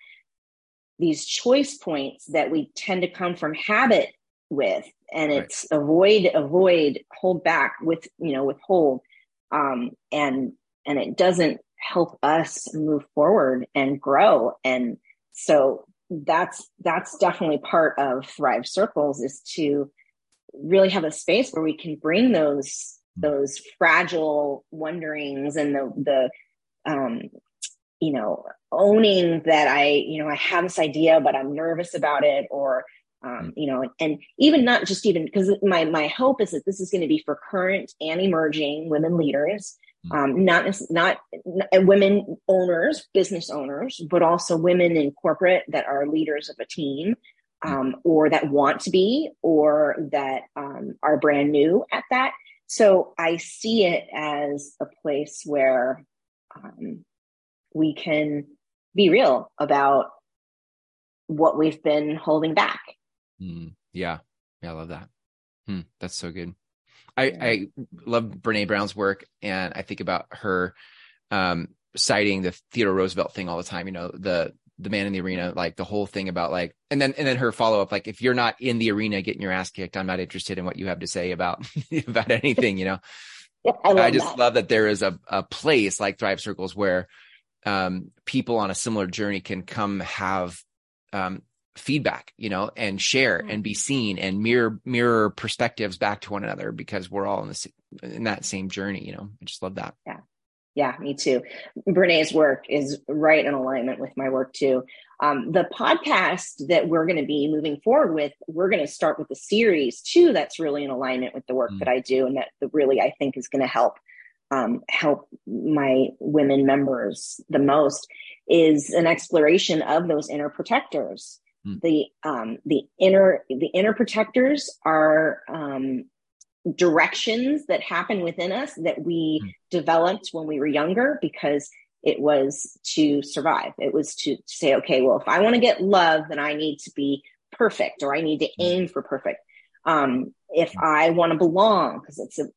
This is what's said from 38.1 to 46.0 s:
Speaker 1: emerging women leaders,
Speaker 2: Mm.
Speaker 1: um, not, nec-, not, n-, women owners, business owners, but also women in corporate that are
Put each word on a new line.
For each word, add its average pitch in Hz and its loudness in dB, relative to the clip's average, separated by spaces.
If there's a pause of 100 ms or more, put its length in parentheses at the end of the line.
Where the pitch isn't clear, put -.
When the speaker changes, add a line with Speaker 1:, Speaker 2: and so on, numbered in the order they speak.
Speaker 1:
emerging 156 0
women 160 0
leaders, 156 -2 (320)
Speaker 2:
Mm. 147 -4
Speaker 1:
um, 139 2
not, 175 4
nec-, 196 -6
not, 170 2 (560)
n-, 190 8
women 196 4 (100)
owners, 185 2
business 180 0
owners, 143 -8
but 175 4
also 170 2
women 175 4
in 143 2
corporate 180 2
that 143 -2
are 143 -2